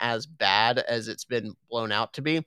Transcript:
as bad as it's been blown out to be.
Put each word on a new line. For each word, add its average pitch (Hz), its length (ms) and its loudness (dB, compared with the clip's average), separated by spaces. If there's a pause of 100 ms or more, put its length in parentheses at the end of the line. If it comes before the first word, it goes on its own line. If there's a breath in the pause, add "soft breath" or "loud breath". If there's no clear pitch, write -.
as 117 260 -2
bad 110 520 4
as 117 280 -2
it's - 180 -8
been 110 300 -4 (160)
blown 113 220 -2
out 110 220 0
to 139 80 -8
be. 156 240 0